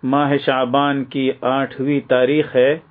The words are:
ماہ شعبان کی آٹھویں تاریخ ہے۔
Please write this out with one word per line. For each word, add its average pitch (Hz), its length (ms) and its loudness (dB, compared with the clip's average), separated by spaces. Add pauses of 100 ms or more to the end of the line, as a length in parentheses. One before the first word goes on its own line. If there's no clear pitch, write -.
ماہ 139 340 0
شعبان 135 680 0
کی 131 260 -2 (100)
آٹھویں 135 580 -2 (100)
تاریخ 135 460 2
ہے۔ 135 220 4 (140)